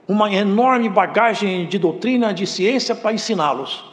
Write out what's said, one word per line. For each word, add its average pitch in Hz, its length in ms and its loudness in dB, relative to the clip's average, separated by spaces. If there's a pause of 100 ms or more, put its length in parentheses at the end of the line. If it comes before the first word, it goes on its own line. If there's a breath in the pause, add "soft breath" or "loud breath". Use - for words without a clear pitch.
uma 208 240 2
enorme 226 560 2
bagagem 196 760 0
de 196 140 -4
doutrina, 220 520 0
de 185 140 -4
ciência 233 480 0
para 214 180 -4
ensiná-los. 147 800 -4